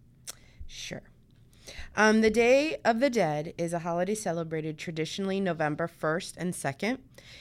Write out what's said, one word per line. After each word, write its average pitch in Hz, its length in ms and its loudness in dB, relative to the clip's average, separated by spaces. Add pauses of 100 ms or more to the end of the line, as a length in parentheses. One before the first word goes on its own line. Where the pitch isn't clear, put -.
(680)
Sure. - 360 -12 (920)
Um, 220 280 6
the 214 80 6
Day 254 540 4
of 226 160 4
the 277 100 4
Dead 160 480 0
is 170 160 -2
a 170 60 -2
holiday 175 340 -2
celebrated 160 640 -4
traditionally 190 600 -4
November 160 460 -2
first 165 520 -4
and 175 160 -4
second. 202 440 -4 (420)